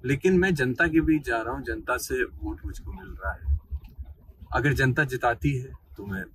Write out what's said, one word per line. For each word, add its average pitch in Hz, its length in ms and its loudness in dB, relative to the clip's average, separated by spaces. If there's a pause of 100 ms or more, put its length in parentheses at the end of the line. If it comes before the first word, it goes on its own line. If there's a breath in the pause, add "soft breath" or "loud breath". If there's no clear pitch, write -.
लेकिन 180 340 4
मैं 185 160 4
जनता 135 320 2
के 160 140 6
बीच 151 240 2
जा 120 120 0
रहा 113 160 -4
हूँ, 135 100 -6
जनता 117 340 -2
से 127 260 -2
वोट - 420 -8
मुझको - 280 -10
मिल 92 140 -14
रहा - 260 -6
है। - 260 0 (920)
अगर 127 200 2
जनता 131 300 2
जिताती 127 540 0
है 131 120 -8 (280)
तो 98 80 -12
मैं 95 180 -6 (120)